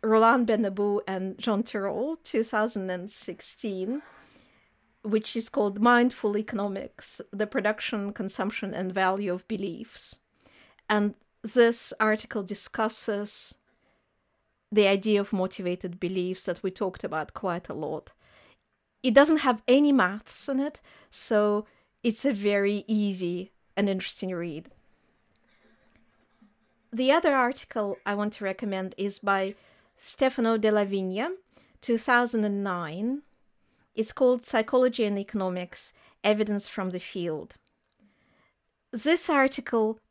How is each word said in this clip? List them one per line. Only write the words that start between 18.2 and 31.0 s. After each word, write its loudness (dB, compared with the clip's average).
It 2
doesn't 8
have 0
any 6
maths 0
in -2
it, -6
so 2
it's 0
a 4
very 2
easy -2
and 2
interesting -4
read. -8
The 4
other 6
article 0
I 0
want -2
to -10
recommend -4
is -4
by 0
Stefano 0
Della 4
Vigna, -2